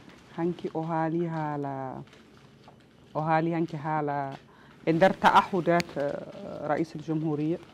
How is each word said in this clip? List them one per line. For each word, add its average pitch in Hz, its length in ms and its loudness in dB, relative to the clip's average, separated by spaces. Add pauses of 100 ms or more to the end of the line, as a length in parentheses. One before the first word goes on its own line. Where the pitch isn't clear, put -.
(360)
Hanki 170 380 -2
o 160 100 -2
haali 165 420 0
haala, 143 800 -4 (1120)
o 147 60 -2
haali 160 320 2
hanki 165 240 -2
haala 143 560 -2 (520)
e 165 60 4
nder 180 260 6
ta'ahudat, 170 680 4 (100)
eh, - 720 -6
Rais 151 280 0
el 160 60 -10
Jamhuriya. 156 560 -2 (160)